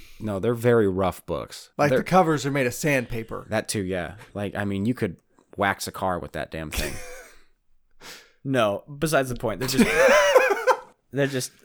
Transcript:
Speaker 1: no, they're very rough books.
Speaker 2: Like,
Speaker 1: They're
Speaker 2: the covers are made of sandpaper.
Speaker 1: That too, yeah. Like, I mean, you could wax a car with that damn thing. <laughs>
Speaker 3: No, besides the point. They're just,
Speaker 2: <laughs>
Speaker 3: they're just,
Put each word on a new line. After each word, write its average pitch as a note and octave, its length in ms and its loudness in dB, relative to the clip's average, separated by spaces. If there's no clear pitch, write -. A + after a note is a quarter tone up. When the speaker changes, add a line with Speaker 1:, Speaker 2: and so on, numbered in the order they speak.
Speaker 1:
no, G#2 180 -4
they're A#2 140 0
very A#2 340 4
rough F#2 380 0
books. - 520 -8
Speaker 2:
Like, D3 120 4
Speaker 1:
They're C3 100 4
Speaker 2:
the - 60 -2
covers D#3+ 400 4
are C#3+ 60 -2
made C#3 160 0
of A#2+ 60 -2
sandpaper. A2+ 760 -4
Speaker 1:
That G#2+ 180 -2
too, G2+ 160 -2
yeah. F2+ 320 -4
Like, G2+ 220 -6
I G#2 80 -2
mean, G2 220 -2
you B2 80 0
could F#2+ 240 -4
wax G2 320 0
a - 20 -12
car F#2 280 -2
with C#2+ 120 -10
that D2+ 200 -8
damn D#2+ 200 -8
thing. - 280 -4
<laughs> - 40 -12
Speaker 3:
No, A2+ 420 0
besides C#3+ 400 0
the A#2+ 80 -6
point. - 240 -4
They're C3 80 -4
just, C3 160 2
Speaker 2:
<laughs> C5 1300 2
Speaker 3:
they're C#3 160 0
just, C3+ 240 -4